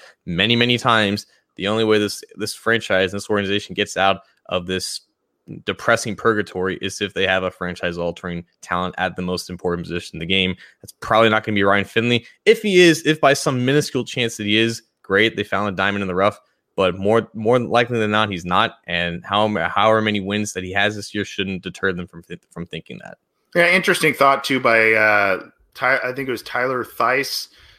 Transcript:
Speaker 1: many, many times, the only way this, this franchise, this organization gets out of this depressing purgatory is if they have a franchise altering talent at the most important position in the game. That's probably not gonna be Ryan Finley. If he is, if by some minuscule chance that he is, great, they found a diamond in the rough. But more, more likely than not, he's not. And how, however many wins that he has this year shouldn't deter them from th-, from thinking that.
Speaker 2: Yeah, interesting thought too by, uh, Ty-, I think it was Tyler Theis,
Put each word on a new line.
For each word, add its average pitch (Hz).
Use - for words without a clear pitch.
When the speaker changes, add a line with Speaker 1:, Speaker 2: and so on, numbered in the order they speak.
Speaker 1:
many, 95
many 120
times, 107
the 92
only 110
way 107
this, 104
this 104
franchise, 98
this 98
organization 101
gets 98
out 95
of 90
this 92
depressing 110
purgatory 95
is -
if 101
they 95
have 92
a 90
franchise 87
altering 87
talent 90
at 90
the 95
most 90
important 87
position 85
in 80
the 82
game. 92
That's -
probably 113
not 110
gonna 107
be 101
Ryan 98
Finley. 117
If 220
he 196
is, 165
if 151
by 139
some 131
minuscule 135
chance 117
that 107
he 104
is, 113
great, 104
they 107
found 101
a 98
diamond 101
in 98
the 90
rough. 98
But 92
more, 107
more 113
likely 117
than 107
not, 107
he's 87
not. 95
And 87
how, 104
however 110
many 104
wins 104
that 95
he 92
has 101
this 101
year 104
shouldn't 95
deter 95
them 87
from 85
th-, 87
from 85
thinking -
that. 50
Speaker 2:
Yeah, 175
interesting 175
thought 139
too 131
by, 113
uh, 104
Ty-, 131
I 123
think 131
it -
was 113
Tyler 123
Theis, -